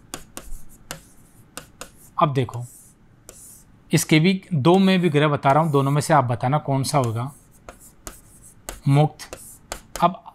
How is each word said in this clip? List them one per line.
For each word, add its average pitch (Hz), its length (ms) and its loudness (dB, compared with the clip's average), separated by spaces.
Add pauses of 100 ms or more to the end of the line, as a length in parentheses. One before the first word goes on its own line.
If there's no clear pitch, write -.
(2250)
अब 160 160 2
देखो, 123 300 -6 (1300)
इसके 160 280 2
भी 190 220 2 (140)
दो 160 220 4
में 190 220 4
विग्रह 151 280 2
बता 139 240 0
रहा 151 120 4
हूँ, 165 80 -2
दोनों 139 200 2
में 147 100 0
से 165 120 0
आप 139 120 4
बताना 123 340 -2
कौन 135 240 -4
सा 151 140 -2
होगा। 120 340 -4 (1600)
मुक्त। 143 520 -2 (640)
अब 180 200 -2 (140)